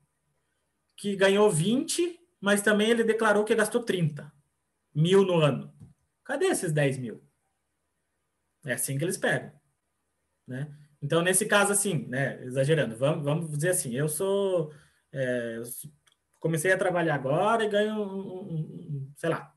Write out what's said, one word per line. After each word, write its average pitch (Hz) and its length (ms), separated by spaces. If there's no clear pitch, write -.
que 202 180
ganhou 196 340
vinte, 254 680
mas 202 200
também 214 300
ele 226 140
declarou 214 400
que 226 100
gastou 214 280
trinta 175 500
mil 180 320
no 180 120
ano. 131 360
Cadê 294 220
esses 196 260
dez 143 260
mil? 113 240
É 127 60
assim 135 260
que 147 60
eles 190 120
pegam, 165 360
né? 131 300
Então, 165 220
nesse 190 240
caso, 202 240
assim, 190 380
né, 123 360
exagerando, 131 520
vamos, 147 280
vamos 156 280
dizer 147 180
assim, 156 240
eu 147 140
sou, 190 640
é, 123 460
eu 120 60
sou, - 260
comecei 165 320
a 180 60
trabalhar 175 360
agora 180 500
e 214 40
ganho, 208 260
um, 214 80
um, 190 560
um, 156 580
sei 165 140
lá, - 260